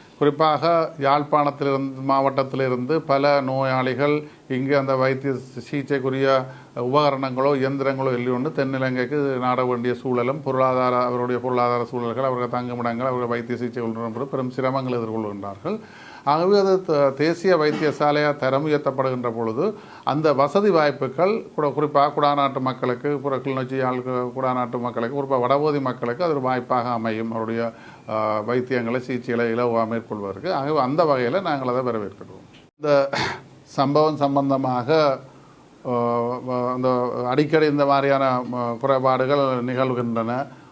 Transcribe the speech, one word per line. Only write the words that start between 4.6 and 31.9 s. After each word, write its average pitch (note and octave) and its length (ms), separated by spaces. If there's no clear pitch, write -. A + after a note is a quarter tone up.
அந்த C3+ 180
வைத்திய C3 380
சி-, B2 280
சிகிச்சைக்குரிய C3+ 840
உபகரணங்களோ C3+ 800
இயந்திரங்களோ C3+ 520
இல்லையொன்று B2+ 420
தென்னிலங்கைக்கு C3 880
நாட B2+ 280
வேண்டிய B2 300
சூழலும், B2+ 480
பொருளாதார, B2+ 600
அவருடைய B2 380
பொருளாதார B2 440
சூழல்கள், A#2+ 380
அவர்கள் B2 380
தங்குமிடங்கள், A#2+ 460
அவர்கள் B2 200
வைத்திய A#2+ 300
சிகிச்சை A#2+ 260
கொள்கின்ற A2+ 420
பெரும் C3+ 260
சிரமங்கள் C3 480
எதிர்கொள்கின்றார்கள். A2 800
ஆகவே, F3 360
அது F#3+ 260
த-, C#3+ 240
தேசிய E3 480
வைத்தியசாலையாக D3 800
தரம் C3+ 320
உயர்த்தப்படுகின்ற C3 640
பொழுது, A#2 440
அந்த D3 300
வசதி C#3+ 360
வாய்ப்புகள் D#3+ 760
கூட, D3+ 140
குறிப்பாக D3 520
குடாநாட்டு C#3+ 380
மக்களுக்கு, C3 580
புற C#3 200
கிளிநொச்சி, C3 400
யாழ் B2+ 200
கு-, B2 380
குடாநாட்டு B2+ 440
மக்களுக்கு, A#2+ 360
குறிப்பாக C3+ 260
வடபகுதி C#3+ 380
மக்களுக்கு B2+ 440
அது E3 100
ஒரு C#3+ 80
வாய்ப்பாக B2+ 480
அமையும். A2+ 420
அவருடைய, A2+ 400
அஹ், A2 400
வைத்தியங்களை, B2 500
சிகிச்சைகளை A#2+ 540
இலவாக A2+ 340
மேற்கொள்வதற்கு. A2 680
ஆகவே, D3 260
அந்த D3+ 260
வகையில் C3+ 360
நாங்கள் C3+ 340
அதை B2 180